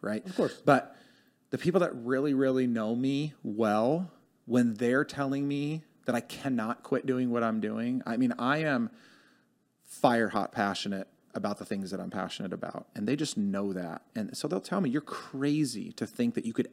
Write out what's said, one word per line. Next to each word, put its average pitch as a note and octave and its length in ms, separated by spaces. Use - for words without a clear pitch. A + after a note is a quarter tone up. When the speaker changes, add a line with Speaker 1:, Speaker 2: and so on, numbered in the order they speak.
Speaker 1:
right? G#2+ 240
Speaker 2:
Of F#3+ 120
course. - 260
Speaker 1:
But - 320
the B2+ 80
people F3 240
that F3 120
really, C3 400
really C3 320
know A2+ 300
me C#3 380
well, A2+ 680
when A#2+ 300
they're B2 280
telling C#3 420
me C#3+ 380
that A#2+ 100
I A#2 60
cannot A#2+ 600
quit - 220
doing B2+ 260
what A#2 120
I'm A2 160
doing, A2+ 460
I A#2 100
mean, A#2+ 240
I C3+ 200
am C3+ 320
fire A#2 460
hot G2+ 240
passionate G2+ 560
about G2+ 240
the G2+ 60
things G2 260
that F#2+ 80
I'm F#2 100
passionate F#2 440
about. - 420
And G#2 120
they C3 80
just D#3 220
know G2+ 360
that. F2 280
And G#2+ 200
so - 120
they'll F3 120
tell G3 220
me, C#3+ 80
"You're C3+ 120
crazy C#3+ 920
to - 140
think A#2+ 260
that - 100
you A2+ 100
could - 200